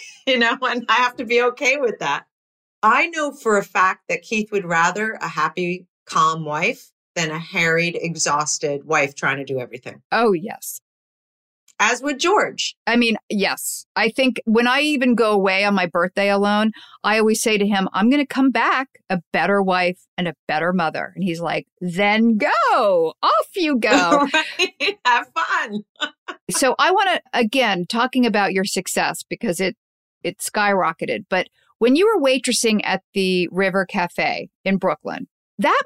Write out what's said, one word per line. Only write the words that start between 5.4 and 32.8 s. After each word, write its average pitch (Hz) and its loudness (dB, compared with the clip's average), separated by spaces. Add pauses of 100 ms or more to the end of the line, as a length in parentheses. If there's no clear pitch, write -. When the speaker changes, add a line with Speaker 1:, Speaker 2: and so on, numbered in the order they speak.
Speaker 1:
calm 160 2
wife 156 -4 (240)
than 160 -2
a 156 -6
harried, 165 0
exhausted 151 -2
wife 147 0
trying 139 -2
to 139 -8
do 135 -4
everything. 123 -12 (100)
Speaker 2:
Oh, 226 4
yes. - -8 (1000)
Speaker 1:
As 240 0
would 285 -4
George. - 0 (100)
Speaker 2:
I 226 2
mean, 226 2 (140)
yes. 185 -4 (100)
I 214 0
think 262 0
when 233 2
I 269 2
even 269 2
go 214 2
away 190 2
on 202 2
my 185 2
birthday 180 0
alone, 208 2 (300)
I 214 2
always 220 2
say 214 2
to 202 0
him, 196 0
"I'm 208 2
gonna 285 2
come 269 2
back 262 0 (200)
a 180 -2 (100)
better 190 2
wife 180 0 (200)
and 175 -4
a 156 -6 (120)
better 160 -2
mother." 156 -2
And 180 -6
he's 170 -4
like, 160 -6 (140)
"Then 208 2
go. 277 2
Off 587 2
you 302 0
go." 262 2
Speaker 1:
<laughs> - 0 (240)
Right? 370 -4
Have 240 2
fun. 269 -4 (160)
<laughs> 294 -6 (360)
Speaker 2:
So 240 0
I 311 4
wanna, 381 2 (120)
again, 214 0
talking 247 0
about 202 2
your 190 0
success 180 -4
because 180 -4
it, 190 -2 (480)
it 175 -6
skyrocketed. 170 -2
But 185 0 (320)
when 247 4
you 381 4
were 440 2
waitressing 254 0